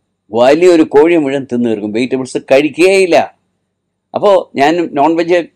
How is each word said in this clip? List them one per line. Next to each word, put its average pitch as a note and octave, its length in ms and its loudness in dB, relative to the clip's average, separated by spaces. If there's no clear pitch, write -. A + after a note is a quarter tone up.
വലിയൊരു D#3+ 500 4
കോഴി D#3 340 2
മുഴുവൻ C#3 360 -4
തിന്നു A#2+ 160 -2
തീർക്കും, G#2 240 -6
വെജിറ്റബിൾസ് B2+ 460 -6
കഴിക്കുകയില്ല. D#3 1000 0
അപ്പോൾ F3+ 440 0
ഞാൻ D#3+ 340 0
നോൺ D3+ 240 0
വെജ് E3+ 400 -2